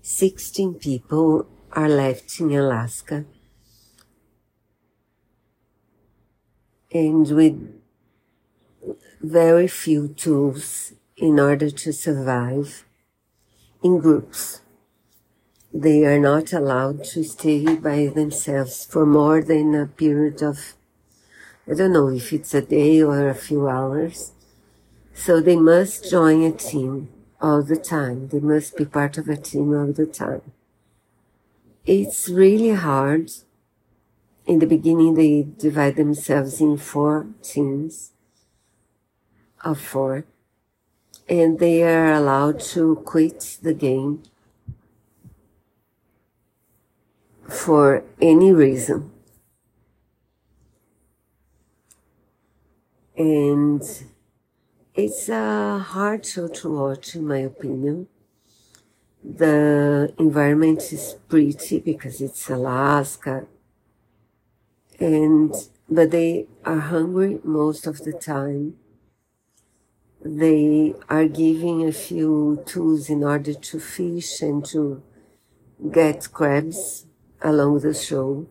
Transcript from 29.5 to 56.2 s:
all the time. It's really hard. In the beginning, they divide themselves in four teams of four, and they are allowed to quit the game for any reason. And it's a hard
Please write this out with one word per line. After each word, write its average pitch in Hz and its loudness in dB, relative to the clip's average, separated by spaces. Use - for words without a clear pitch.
all 143 -2
the 156 -2
time. - -10
It's 190 0
really 208 4
hard. 151 0
In 165 2
the 160 4
beginning, 160 4
they 147 4
divide 147 -2
themselves 147 -2
in 151 2
four 151 -2
teams 143 -6
of 156 -4
four, 135 -4
and 165 2
they 170 4
are 165 4
allowed 147 2
to 160 0
quit - -2
the 165 -2
game 143 -2
for 143 4
any 165 8
reason. 143 2
And 147 2
it's 214 -4
a 214 -4
hard 202 -6